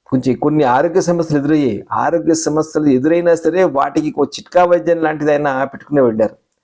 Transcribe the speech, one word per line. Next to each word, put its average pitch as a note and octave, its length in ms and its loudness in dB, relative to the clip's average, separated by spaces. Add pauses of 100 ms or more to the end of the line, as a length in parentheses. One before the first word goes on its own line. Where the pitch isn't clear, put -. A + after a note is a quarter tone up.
కొంచెం B2+ 320 -2
కొన్ని D3+ 260 0
ఆరోగ్య D3+ 360 2
సమస్యలు E3 400 -2
ఎదురయ్యాయి. C#3+ 520 0
ఆరోగ్య D#3 420 0
సమస్యలు D3+ 520 -2
ఎదురైనా D#3+ 480 2
సరే E3 300 0
వాటికి C#3+ 540 -2
ఒక C#3 100 0
చిట్కా - 360 0
వైద్యం E3+ 380 2
లాంటిది D3+ 300 -2
ఆయన C#3+ 320 0
పెట్టుకునే C#3+ 360 -2
వెళ్ళారు. A2 360 0 (260)